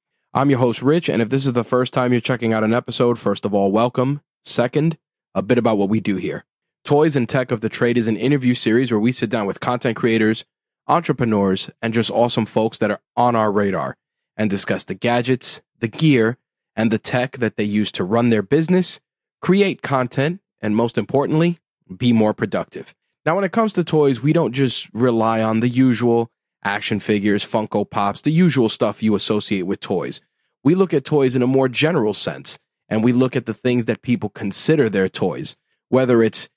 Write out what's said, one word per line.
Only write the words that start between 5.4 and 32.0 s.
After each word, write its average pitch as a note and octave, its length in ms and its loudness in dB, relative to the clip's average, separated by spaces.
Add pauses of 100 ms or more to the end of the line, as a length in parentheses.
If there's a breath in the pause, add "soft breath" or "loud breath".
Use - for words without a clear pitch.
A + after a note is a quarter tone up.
bit A#2+ 160 2
about A2 200 2
what G2 100 2
we G#2+ 120 0
do G2 160 -2
here. F2 280 -6 (400)
Toys D3 300 2
and B2 140 0
Tech B2+ 240 -2
of A2+ 80 -2
the A2 80 -4
Trade A#2+ 280 0
is A#2 120 2
an A2 80 0
interview B2+ 380 2
series A#2+ 360 2
where A2 80 2
we A#2 140 2
sit A#2+ 180 -4
down A2 160 -2
with - 140 -6
content B2 360 -2
creators, A2+ 480 2 (440)
entrepreneurs, A2+ 840 0 (100)
and A2 140 -4
just A2+ 160 0
awesome A#2 340 0
folks A2 340 -2
that G#2+ 120 0
are G2+ 100 -6 (160)
on A#2+ 200 2
our G#2+ 160 2
radar F#2+ 440 -2 (400)
and G#2+ 140 -2
discuss G2 320 -2
the G2 140 -10
gadgets, A#2+ 680 -2 (160)
the A#2 80 -4
gear, B2 520 2 (380)
and A2 160 0
the A2 60 2
tech B2+ 400 -4
that A2+ 180 -4
they G#2+ 80 -4
use G#2 260 -2
to - 140 -6
run A#2 260 2
their G#2+ 120 0
business, E3 580 0 (420)
create F#3+ 400 0
content, C#3 580 -2 (220)
and G#2+ 140 0
most A#2 200 0
importantly, C#3+ 600 0 (380)
be A#2+ 160 2
more G#2+ 200 4
productive. - 600 -8 (320)
Now, D#3 80 0
when G3 80 -2
it F#3 80 -2
comes A3 220 0
to F3 100 0
toys, C#3+ 400 2
we D3+ 100 4
don't D#3 200 0
just C3 400 -2
rely A2+ 500 2
on A2 160 0
the A#2+ 100 2
usual A#2+ 600 2 (320)
action G2+ 380 -4
figures, G#2 440 0
Funko G#2+ 460 -4
Pops, G2+ 300 -2
the D3 100 -2
usual D3+ 380 2
stuff - 340 -2
you G#2+ 140 2
associate G2+ 460 -2
with G2 180 -6
toys. E2+ 400 -6 (420)
We D#3 140 4
look F#3+ 180 2
at C#3 100 0
toys C3+ 300 2
in C3 80 0
a B2 60 2
more C3 200 2
general B2+ 460 0